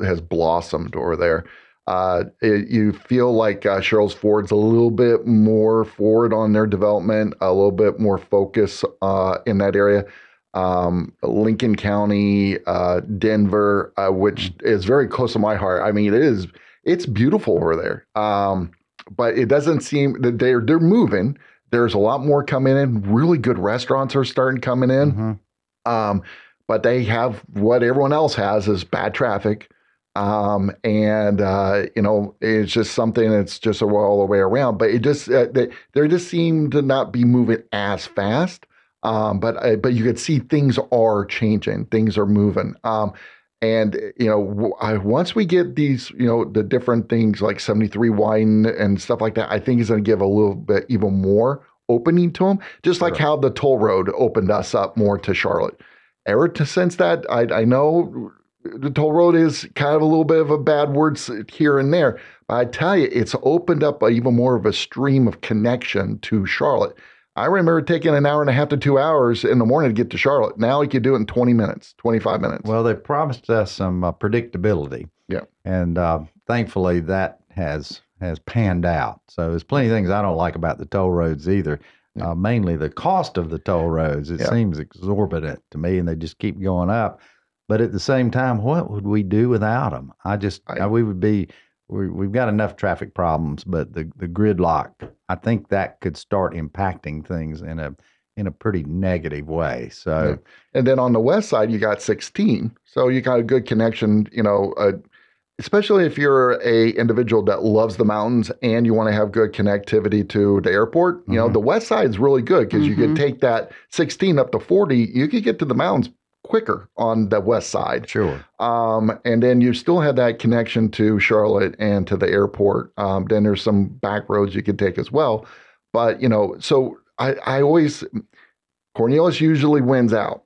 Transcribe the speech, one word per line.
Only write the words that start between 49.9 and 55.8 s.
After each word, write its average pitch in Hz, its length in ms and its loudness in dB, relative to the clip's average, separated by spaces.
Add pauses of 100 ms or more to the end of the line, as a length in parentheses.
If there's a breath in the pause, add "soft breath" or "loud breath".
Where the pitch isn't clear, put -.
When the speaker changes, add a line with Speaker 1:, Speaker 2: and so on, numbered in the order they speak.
Speaker 1:
give 104 200 2
a 98 60 2
little 104 280 2
bit 104 340 -2
even 98 320 0
more 113 440 2 (240 soft breath)
opening 165 440 2
to 185 140 0
'em, 196 120 2 (240 loud breath)
just 175 180 0
like 170 140 0
Speaker 2:
Sure. 151 120 0
Speaker 1:
how 151 100 2
the 135 120 2
toll 135 300 2
road 98 360 2
opened 110 360 0
us - 240 -2
up 98 220 -2
more 101 220 2
to 98 140 -4
Charlotte. 82 460 -2 (480 soft breath)